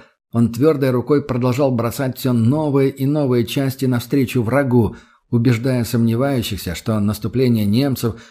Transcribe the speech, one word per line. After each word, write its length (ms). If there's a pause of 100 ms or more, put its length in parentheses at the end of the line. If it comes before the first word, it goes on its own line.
(300)
он 220
твёрдой 380
рукой 340
продолжал 480
бросать 460
всё 140
новые 580
и 160
новые 380
части 420
навстречу 560
врагу, 540 (340)
убеждая 540
сомневающихся, 920
что 260
наступление 640
немцев 680